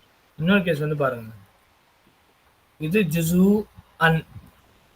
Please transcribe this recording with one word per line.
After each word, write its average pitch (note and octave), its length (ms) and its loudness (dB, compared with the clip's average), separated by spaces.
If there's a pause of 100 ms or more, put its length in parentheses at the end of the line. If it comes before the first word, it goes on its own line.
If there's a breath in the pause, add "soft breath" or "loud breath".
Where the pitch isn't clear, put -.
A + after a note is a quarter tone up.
(380)
இன்னொரு F#3 240 2
கேஸ் E3 160 -2
வந்து D3+ 180 -4
பாருங்க. A#2+ 360 -4 (1500)
இது D#3+ 220 -2
ஜுசு F3+ 640 2 (320)
அன், D#3+ 300 2 (680)